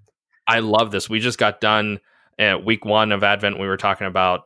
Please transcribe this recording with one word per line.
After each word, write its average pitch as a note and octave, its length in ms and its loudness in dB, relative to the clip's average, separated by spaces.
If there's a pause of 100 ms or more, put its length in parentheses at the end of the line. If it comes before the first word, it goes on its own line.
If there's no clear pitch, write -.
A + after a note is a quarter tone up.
(480)
I A2+ 120 2
love A2 320 2
this. G2 180 -4
We A2 100 -2
just A#2+ 200 -4
got G#2+ 200 0
done G#2+ 400 0 (380)
at G2 260 0
week G#2+ 220 -2
one G#2+ 260 2
of G2+ 120 0
Advent. G2+ 360 0
We G2 80 -4
were F#2+ 100 -2
talking G2 280 -4
about, F#2 400 0